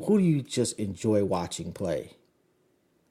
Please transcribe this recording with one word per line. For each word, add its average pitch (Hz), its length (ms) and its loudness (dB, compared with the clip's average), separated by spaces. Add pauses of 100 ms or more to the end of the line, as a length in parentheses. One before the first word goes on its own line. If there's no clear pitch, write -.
who 208 140 4
do 190 60 4
you 151 160 4
just - 380 -2
enjoy 104 460 0
watching 87 480 -4
play? - 400 -4 (960)